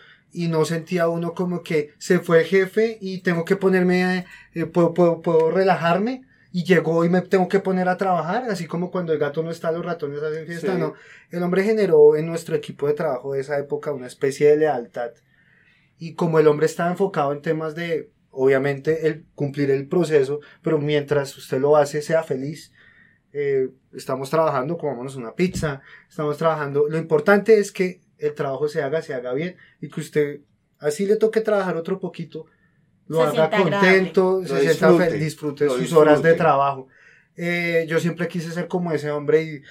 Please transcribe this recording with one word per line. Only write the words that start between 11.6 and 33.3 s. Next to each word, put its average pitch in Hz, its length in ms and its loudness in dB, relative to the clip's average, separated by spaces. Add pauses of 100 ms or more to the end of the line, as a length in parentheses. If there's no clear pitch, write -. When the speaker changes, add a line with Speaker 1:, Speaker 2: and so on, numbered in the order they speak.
Speaker 1:
generó 170 520 6
en 156 100 -2
nuestro 165 300 -4
equipo - 320 -6
de 147 60 0
trabajo 139 400 -4
de 139 80 -4
esa 143 180 -6
época 143 320 -6
una 127 160 -10
especie 143 420 0
de 151 80 6
lealtad 123 540 -2 (840)
y 165 180 -14
como 160 240 2
el 156 80 6
hombre 151 180 4
estaba 170 260 -2
enfocado 175 420 -2
en 143 80 -8
temas 156 340 -6
de, 170 360 -6 (200)
obviamente, 139 760 0
el 156 180 -4 (100)
cumplir 139 360 -2
el 135 160 -2
proceso, 147 520 0 (220)
pero 156 180 0
mientras 143 580 -2
usted - 220 -6
lo 143 160 4
hace, 147 260 2
sea 160 220 -2
feliz. 143 480 -10 (640)
Eh, 139 360 -2 (240)
estamos 135 360 -8
trabajando, 156 480 0
comámonos 135 380 -8
una 117 200 -12
pizza, 165 460 -4 (280)
estamos 147 280 -4
trabajando. 147 500 0
Lo 156 100 -4
importante 196 600 4
es 196 120 -4
que 180 300 -4 (160)
el 151 160 -4
trabajo 139 340 -4
se 156 140 -4
haga, 143 200 -4
se 151 120 -12
haga 123 200 -8
bien 175 240 -6 (240)
y 151 80 -14
que - 100 -12
usted, 147 420 -2 (380)
así 151 260 -2
le 208 120 2
toque 220 240 2
trabajar 196 360 0
otro 180 220 -6
poquito, 165 460 -12 (640)
lo 156 100 -4
Speaker 3:
Se 160 60 4
Speaker 1:
haga 151 80 2